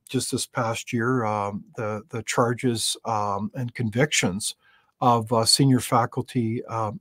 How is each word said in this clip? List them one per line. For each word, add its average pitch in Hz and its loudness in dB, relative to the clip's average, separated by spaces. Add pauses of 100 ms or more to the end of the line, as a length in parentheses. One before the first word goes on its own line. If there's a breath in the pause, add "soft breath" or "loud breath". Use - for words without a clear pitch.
just 123 -4
this 120 -4
past 113 -4
year, 120 0
um, 104 -2 (140)
the, 107 -4
the 113 -8
charges, 120 0
um, 104 -2
and 120 -6
convictions 113 0 (440)
of, 120 4
uh, 113 4
senior 131 6
faculty, 120 0
um, 110 -4